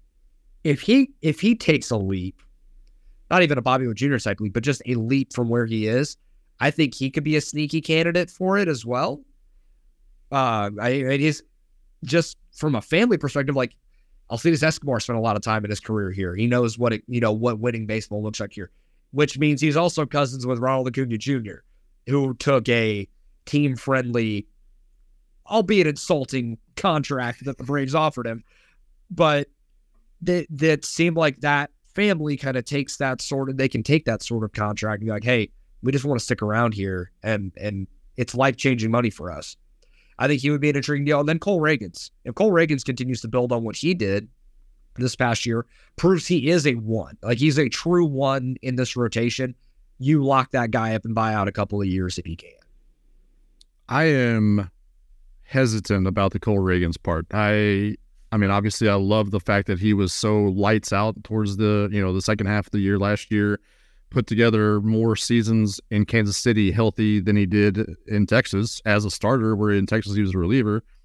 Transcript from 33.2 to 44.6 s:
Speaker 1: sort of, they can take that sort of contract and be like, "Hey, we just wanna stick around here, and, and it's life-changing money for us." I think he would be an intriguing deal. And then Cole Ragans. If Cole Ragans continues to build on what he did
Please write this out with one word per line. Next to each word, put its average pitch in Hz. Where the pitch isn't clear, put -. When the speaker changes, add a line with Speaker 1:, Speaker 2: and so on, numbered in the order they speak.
Speaker 1:
sort 135
of, 131
they 135
can 113
take 151
that 113
sort 113
of 101
contract 104
and 110
be 110
like, 104
"Hey, 120
we 131
just 135
wanna 135
stick -
around 110
here, 95
and, 104
and 98
it's -
life-changing 123
money 120
for 85
us." -
I 127
think 143
he 147
would 143
be 147
an 143
intriguing 143
deal. 151
And 147
then 160
Cole 196
Ragans. 143
If 123
Cole 208
Ragans 151
continues 127
to 117
build 123
on 117
what 107
he 175
did 107